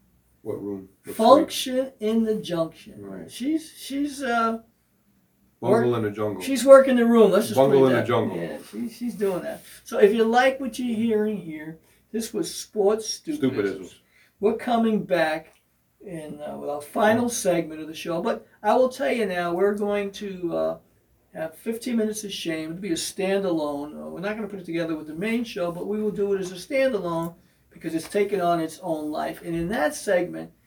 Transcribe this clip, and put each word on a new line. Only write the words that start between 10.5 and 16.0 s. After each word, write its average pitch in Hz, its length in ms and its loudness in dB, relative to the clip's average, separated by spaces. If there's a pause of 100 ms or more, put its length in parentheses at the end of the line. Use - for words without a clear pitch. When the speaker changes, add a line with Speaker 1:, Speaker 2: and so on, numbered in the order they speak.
Speaker 2:
what 262 220 -8
you're 240 160 -2
hearing 214 400 0
here, 160 420 -12 (320)
this 226 240 -8
was 165 180 -4
Sports 214 560 0
Stupidisms. - 300 -8
Speaker 1:
Stupidisms. 98 560 -2 (460)
Speaker 2:
We're 226 160 2
coming 226 480 0
back 160 500 0 (500)